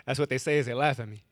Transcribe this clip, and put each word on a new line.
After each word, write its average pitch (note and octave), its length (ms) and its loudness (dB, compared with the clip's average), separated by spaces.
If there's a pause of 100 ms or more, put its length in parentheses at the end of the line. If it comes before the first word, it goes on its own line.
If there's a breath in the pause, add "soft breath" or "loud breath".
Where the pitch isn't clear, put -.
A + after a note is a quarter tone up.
That's C3+ 140 -2
what C#3+ 100 0
they C3 80 0
say D3 220 2
as B2+ 80 0
they A#2+ 80 -4
laugh C3+ 240 2
at A2 100 -8
me. G#2 220 -14